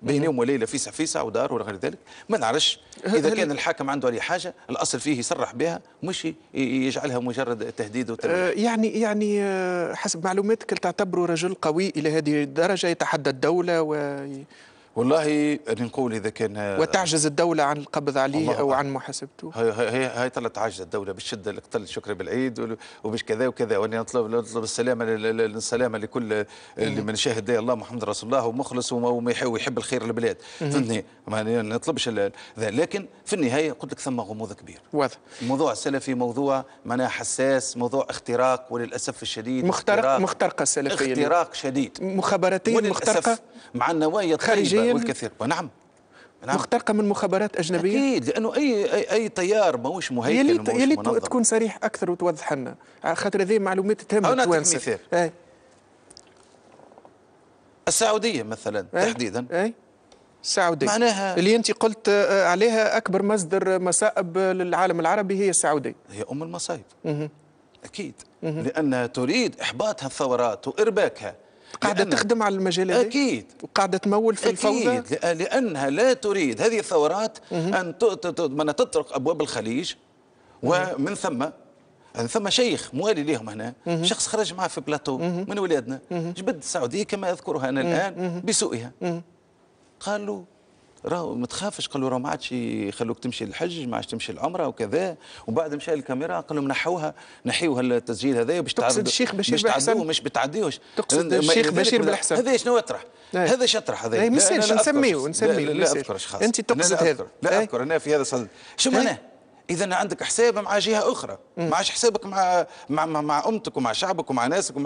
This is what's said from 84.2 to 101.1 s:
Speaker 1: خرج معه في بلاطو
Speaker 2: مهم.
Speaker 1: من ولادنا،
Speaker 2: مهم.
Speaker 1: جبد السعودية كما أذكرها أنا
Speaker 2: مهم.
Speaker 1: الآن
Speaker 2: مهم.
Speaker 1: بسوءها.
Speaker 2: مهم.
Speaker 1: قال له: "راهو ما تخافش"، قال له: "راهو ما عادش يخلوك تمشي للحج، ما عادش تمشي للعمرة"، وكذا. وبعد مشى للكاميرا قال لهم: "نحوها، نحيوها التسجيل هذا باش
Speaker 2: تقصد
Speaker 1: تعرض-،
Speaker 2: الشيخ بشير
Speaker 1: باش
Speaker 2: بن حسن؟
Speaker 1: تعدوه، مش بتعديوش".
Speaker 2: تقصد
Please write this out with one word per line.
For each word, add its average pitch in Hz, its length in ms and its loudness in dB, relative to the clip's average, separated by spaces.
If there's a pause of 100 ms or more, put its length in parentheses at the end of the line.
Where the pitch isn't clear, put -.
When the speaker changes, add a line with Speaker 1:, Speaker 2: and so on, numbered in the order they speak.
Speaker 1:
خرج 208 260 -2
معه 185 140 -2
في - 140 -6
بلاطو 143 360 -2
Speaker 2:
مهم. 175 320 -2
Speaker 1:
من 202 100 -4
ولادنا، 135 400 0 (120)
Speaker 2:
مهم. 170 200 -4
Speaker 1:
جبد 180 260 -4
السعودية 175 460 -4
كما 196 280 -4
أذكرها 135 380 -4
أنا 135 140 0
Speaker 2:
مهم. 175 80 0
Speaker 1:
الآن 180 260 0
Speaker 2:
مهم. 180 280 -4
Speaker 1:
بسوءها. 123 460 -2 (100)
Speaker 2:
مهم. 170 200 -4 (800)
Speaker 1:
قال 208 260 -4
له: 196 180 -8 (640)
"راهو 165 300 -4
ما 123 120 -4
تخافش"، - 400 -6
قال 139 140 -4
له: 131 60 0
"راهو 127 120 0
ما 139 100 -6
عادش 156 220 -6
يخلوك 113 680 -4
تمشي 120 260 -6
للحج، 160 420 -6
ما 113 80 -4
عادش 110 120 -6
تمشي 113 260 -8
للعمرة"، 170 340 -4
وكذا. 143 500 -2 (300)
وبعد 147 280 -2
مشى 147 160 -4
للكاميرا 156 480 -2
قال 156 160 -6
لهم: 139 120 -2
"نحوها، 156 460 -2 (320)
نحيوها 127 360 0
التسجيل 120 560 0
هذا 135 220 2
باش 113 140 -4
Speaker 2:
تقصد 226 220 2
Speaker 1:
تعرض-، 208 120 0
Speaker 2:
الشيخ 240 280 0
بشير 202 200 0
Speaker 1:
باش - 80 2
Speaker 2:
بن 226 80 4
حسن؟ 135 140 2
Speaker 1:
تعدوه، 220 180 2
مش 156 180 -2
بتعديوش". 147 580 -2 (180)
Speaker 2:
تقصد 170 360 2